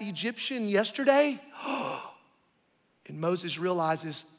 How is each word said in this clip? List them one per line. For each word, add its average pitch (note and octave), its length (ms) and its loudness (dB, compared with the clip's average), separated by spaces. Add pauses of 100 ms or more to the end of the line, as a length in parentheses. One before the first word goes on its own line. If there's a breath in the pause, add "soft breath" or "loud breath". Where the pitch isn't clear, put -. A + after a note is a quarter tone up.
Egyptian G#3+ 680 -4
yesterday?" C4+ 720 4 (260 loud breath)
<gasps> C4+ 340 -4 (1080 loud breath)
And D3 120 -12
Moses F3 380 -2
realizes D#3+ 680 0 (140)